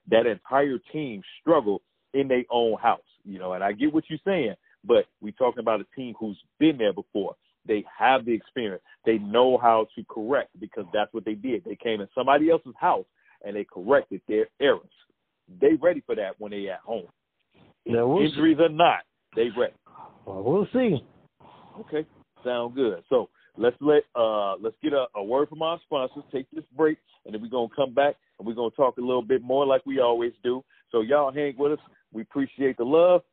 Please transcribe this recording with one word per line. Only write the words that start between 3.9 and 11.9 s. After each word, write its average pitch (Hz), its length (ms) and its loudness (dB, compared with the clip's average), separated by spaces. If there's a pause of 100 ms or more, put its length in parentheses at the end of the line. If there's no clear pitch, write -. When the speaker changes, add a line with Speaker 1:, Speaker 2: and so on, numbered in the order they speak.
Speaker 1:
what 156 160 0
you're 160 160 -8
saying, 160 300 -2 (280)
but 107 220 4 (160)
we 104 100 -10
talking 123 280 -2
about 110 220 -2
a 98 40 -12 (100)
team 123 240 -10
who's 107 200 -8 (200)
been 151 180 4
there 107 160 0
before. 95 420 -6 (300)
They 107 200 -2 (120)
have 113 280 2
the 120 80 0
experience. 104 500 -6 (220)
They 110 140 2
know 120 380 4
how 113 380 4
to 110 140 -14
correct 117 400 -4 (100)
because 107 340 -12
that's 104 200 -2
what 110 100 -8
they 110 120 -6
did. 107 280 -6
They 110 140 -12
came 110 240 -6